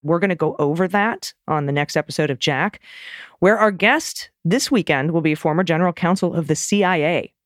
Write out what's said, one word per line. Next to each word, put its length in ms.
We're 160
gonna 160
go 240
over 280
that 460
on 180
the 60
next 260
episode 320
of 100
Jack, 400
where 180
our 140
guest 580
this 260
weekend 400
will 100
be 140
former 280
general 280
counsel 420
of 140
the 80
C 280
I 140
A, 360